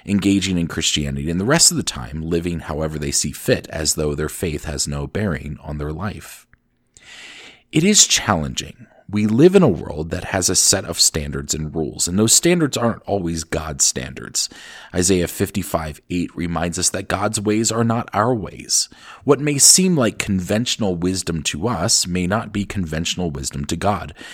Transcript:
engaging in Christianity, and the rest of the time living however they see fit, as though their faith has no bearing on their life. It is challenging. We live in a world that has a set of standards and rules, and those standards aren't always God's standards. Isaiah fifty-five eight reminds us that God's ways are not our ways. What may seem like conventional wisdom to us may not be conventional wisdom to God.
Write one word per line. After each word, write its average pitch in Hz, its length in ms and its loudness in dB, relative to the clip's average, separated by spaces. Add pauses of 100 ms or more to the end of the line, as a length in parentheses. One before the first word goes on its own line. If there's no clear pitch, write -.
engaging 95 520 2
in 85 80 2
Christianity, 71 640 -2
and 87 100 0
the 98 40 -2
rest 151 260 6
of 170 60 -4
the 117 60 -2
time 73 400 -8
living 85 380 0
however 78 380 -4
they 71 140 -4
see - 200 -2
fit, - 360 0
as - 260 -2
though 76 200 0
their 76 160 -2
faith 76 340 -4
has 73 240 -4
no 71 180 -4
bearing 73 560 -4
on 76 140 -8
their 73 160 -6
life. - 540 -10 (1200)
It 160 140 2
is 202 220 6
challenging. - 800 -2 (240)
We 104 160 2
live 143 280 6
in 190 80 8
a 147 60 6
world 80 420 -2
that 90 160 -4
has 95 220 0
a 92 80 2
set - 300 2
of 87 120 -6
standards 71 540 0
and 76 220 -4
rules, 78 340 -2
and 87 100 0
those 113 140 6
standards 165 460 4
aren't 117 240 0
always 85 420 -2
God's 78 400 -2
standards. - 640 -4 (460)
Isaiah 90 340 4
fifty-five 85 800 -4
eight 87 260 -4
reminds 85 440 -2
us 90 120 0
that - 180 -6
God's 101 300 -2
ways 107 320 0
are 113 140 2
not 117 300 0
our 113 200 2
ways. - 540 -4 (360)
What 135 140 6
may 147 200 0
seem 180 400 6
like 110 200 2
conventional 98 800 0
wisdom 85 460 -2
to 80 260 -4
us 87 380 0
may 90 200 0
not 104 280 -2
be 101 100 0
conventional 85 640 -4
wisdom 69 360 -6
to - 100 -2
God. 82 380 -2 (200)